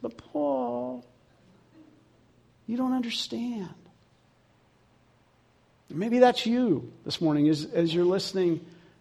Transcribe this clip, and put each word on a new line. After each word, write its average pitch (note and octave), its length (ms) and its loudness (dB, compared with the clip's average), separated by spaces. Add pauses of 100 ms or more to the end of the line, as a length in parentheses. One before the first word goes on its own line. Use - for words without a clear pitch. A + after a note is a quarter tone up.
but A#3+ 160 -8
Paul, B3+ 880 -4 (1600)
you A3+ 100 -6
don't B3+ 160 -2
understand. A#3 840 -4 (2250)
Maybe A3 280 0
that's B3 260 6
you A3 480 0 (120)
this - 160 -8
morning D3+ 280 4
as, D#3 160 2
as E3+ 300 0
you're F3 100 2
listening F3+ 600 0 (360)